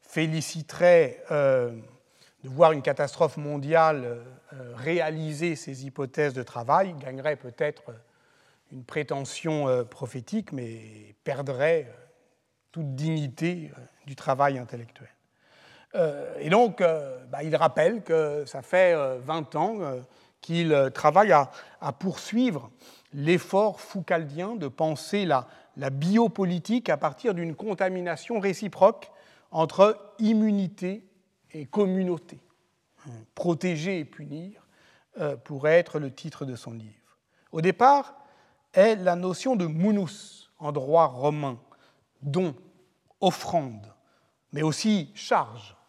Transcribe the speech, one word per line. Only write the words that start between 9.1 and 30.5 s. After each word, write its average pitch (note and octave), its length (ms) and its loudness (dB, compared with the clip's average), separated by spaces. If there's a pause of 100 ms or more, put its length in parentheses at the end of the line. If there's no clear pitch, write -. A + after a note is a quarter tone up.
euh, B2 160 0
prophétique, C3 680 -10
mais A2 640 -14 (100)
perdrait, C#3 640 -2
euh, - 60 -20 (760)
toute D3 240 -6
dignité, D#3 840 -4
euh, C3 40 -20 (260)
du C#3 100 -16
travail C#3 420 0
intellectuel. A#2+ 500 -14 (840)
Euh, D3+ 440 -2
et D3 120 -4
donc, G#3 300 4
euh, C#3+ 460 0
bah, C3+ 160 -10
il D#3 140 -2
rappelle E3 460 2
que D3+ 440 0
ça C3+ 160 -12
fait, F3+ 320 4
euh, C3+ 260 -2
vingt D3+ 360 -6
ans, G3+ 240 -2
euh, C3+ 200 -6 (400)
qu'il, E3 320 0
euh, C#3 180 4
travaille F3+ 400 4
à, C#3+ 200 6 (300)
à D3 120 -6
poursuivre F3+ 800 -4 (420)
l'effort E3+ 680 0
foucaldien F3 760 -6
de E3 100 -6
penser D#3+ 580 -2
la, C#3 220 0 (300)
la C#3 140 -6
biopolitique F#3+ 1000 -2
à D#3 80 2
partir E3+ 380 -2
d'une E3 200 -6
contamination F#3 840 -4
réciproque G3 720 2 (400)
entre F#3+ 680 2
immunité G#3 880 0 (460)